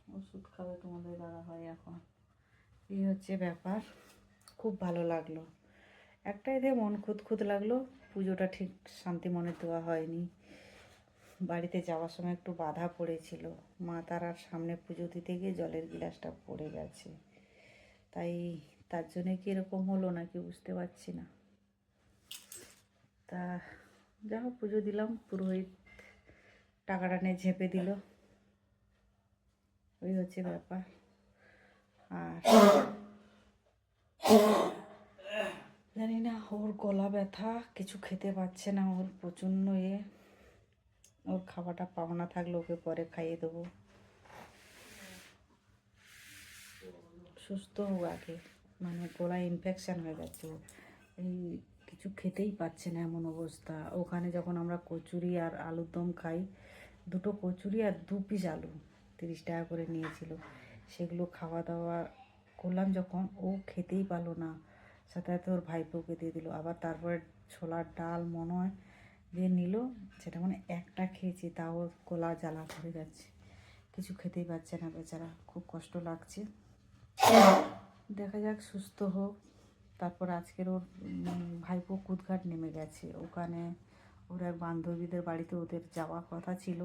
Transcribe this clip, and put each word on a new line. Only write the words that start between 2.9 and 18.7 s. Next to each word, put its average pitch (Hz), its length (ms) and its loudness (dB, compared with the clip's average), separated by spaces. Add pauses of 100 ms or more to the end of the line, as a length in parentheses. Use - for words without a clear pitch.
হচ্ছে 190 320 0
ব্যাপার। 185 440 -2 (800)
খুব 208 220 -2
ভালো 170 240 0
লাগলো। 165 380 -2 (840)
একটা 202 280 -4
এতে 262 200 4
মন 208 280 2
খুঁতখুঁত 214 420 -2
লাগলো, 214 440 2 (280)
পুজোটা 190 320 2
ঠিক 185 240 -4 (320)
শান্তি 175 260 -2
মনে 175 320 0
দেওয়া 165 200 0
হয়নি। 165 420 0 (1200)
বাড়িতে 175 380 0
যাওয়ার 170 280 -2
সময় 175 240 -4
একটু 175 200 -6
বাধা 165 360 -2 (100)
পড়েছিল, 165 460 -4 (360)
মা 170 220 -4
তারার 170 320 -2 (160)
সামনে 170 260 -4
পুজো 170 380 -8
দিতে 175 240 -6
গিয়ে 190 160 -2
জলের 160 320 -4
গিলাসটা 165 440 -8 (160)
পড়ে 156 240 -8
গেছে, 156 380 -10 (1040)
তাই 175 200 -2 (560)